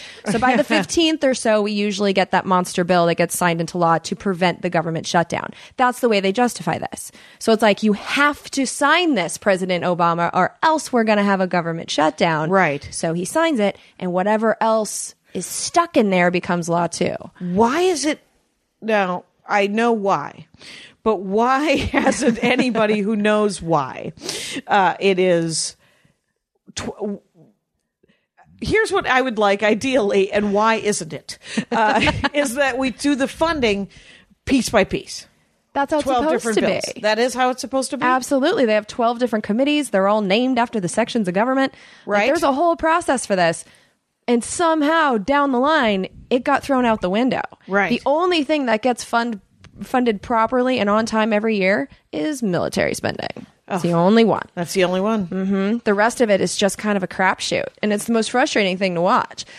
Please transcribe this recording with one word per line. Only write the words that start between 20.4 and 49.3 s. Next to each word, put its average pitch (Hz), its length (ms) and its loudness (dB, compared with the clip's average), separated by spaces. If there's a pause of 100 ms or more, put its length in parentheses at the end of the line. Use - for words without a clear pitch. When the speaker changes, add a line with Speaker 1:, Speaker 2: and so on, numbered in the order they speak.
Speaker 2:
but 214 180 2
why 247 560 0
<laughs> - 0 -
hasn't 269 680 0
anybody 226 560 2
who 214 160 -2
knows 208 460 0
why, 160 500 -2 (540)
uh, 185 340 2
it 190 180 2
is 170 560 0 (1000)
tw-, - 460 -8 (1400)
here's 381 320 0
what 381 140 0
I 254 160 2
would 247 160 -2
like 202 240 2
ideally, 214 680 2
and 208 220 0
why 214 240 2
isn't 185 360 -4
it? - 260 -14 (320)
Uh, 226 420 2 (100)
<laughs> 285 120 -4
is 285 220 0
that 269 220 0
we 262 120 0
do 285 240 0
the 262 140 0
funding 233 600 -2 (560)
piece 254 240 0
by 202 160 4
piece. - 420 -8 (480)
Speaker 1:
That's 285 180 -2
how 302 60 0
it's 294 60 -2
Speaker 2:
Twelve 254 200 0
Speaker 1:
supposed 311 100 0 (100)
Speaker 2:
different 226 140 0
Speaker 1:
to - 80 2
Speaker 2:
bills. - 300 -4
Speaker 1:
be. - 60 -14
Speaker 2:
That 214 160 0
is 240 160 0
how 254 160 2
it's 254 100 -6
supposed 269 300 -4
to 277 80 -6
be? 247 60 -4
Speaker 1:
Absolutely. 262 600 2
They 214 80 2
have 214 120 0
twelve 240 320 -2
different 233 260 -2
committees. 277 460 0
They're 196 180 2
all 214 140 2
named 233 360 0
after 233 220 -2
the 175 80 -2
sections 220 400 -2
of 175 60 -4
government. 262 380 0 (320)
Like, 202 140 -4
Speaker 2:
Right. 208 80 2
Speaker 1:
there's 302 160 0
a 285 100 2
whole 339 240 2
process 320 500 0
for 202 100 0
this. 170 280 0 (600)
And 240 180 2
somehow 320 760 2
down 277 340 0
the 240 80 0
line, 247 480 2 (200)
it 247 160 0
got 277 180 0
thrown 254 220 0
out 220 160 0
the 180 80 -2
window. 214 320 0 (260)
Speaker 2:
Right. 196 220 0
Speaker 1:
The 226 160 -2
only 320 400 0
thing 294 220 0
that 220 160 0
gets 247 200 0
fund-, 233 380 -4 (420)